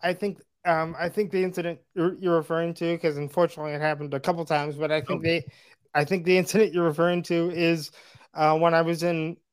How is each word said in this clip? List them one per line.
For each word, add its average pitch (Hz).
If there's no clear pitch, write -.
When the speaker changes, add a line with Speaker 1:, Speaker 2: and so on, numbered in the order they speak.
Speaker 1:
I 175
think, 190
um, 160
I 170
think 202
the 185
incident 175
you're, 180
you're 175
referring 165
to, 170
'cause 156
unfortunately 151
it 147
happened 147
a 139
couple 170
times, 147
but 151
I 156
think 175
Speaker 2:
Oh. -
Speaker 1:
they, 165
I 147
think 175
the 185
incident 180
you're 175
referring 170
to 170
is, 165
uh, 156
when 170
I 165
was 165
in, 165